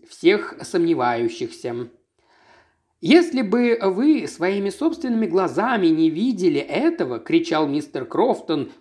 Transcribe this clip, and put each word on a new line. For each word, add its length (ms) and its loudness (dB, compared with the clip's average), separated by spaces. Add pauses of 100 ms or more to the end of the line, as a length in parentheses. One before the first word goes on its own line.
всех 540 2
сомневающихся. 1300 -2 (1120)
«Если 380 4
бы 420 2
вы 440 2
своими 420 -2
собственными 580 -2
глазами 600 0
не 240 4
видели 500 0
этого, — 580 -2
кричал 480 0
мистер 380 -6
Крофтон, — 760 -2